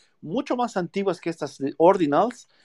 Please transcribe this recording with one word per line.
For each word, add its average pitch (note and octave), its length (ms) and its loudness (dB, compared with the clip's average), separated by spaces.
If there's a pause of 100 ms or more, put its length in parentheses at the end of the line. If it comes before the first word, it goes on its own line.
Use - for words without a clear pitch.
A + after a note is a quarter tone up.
(220)
mucho G3+ 340 -6
más A#3+ 220 -4
antiguas F#3 420 -4
que E3+ 120 -6
estas D3+ 260 -10
de C#3 200 -6
ordinals, F3 680 2 (180)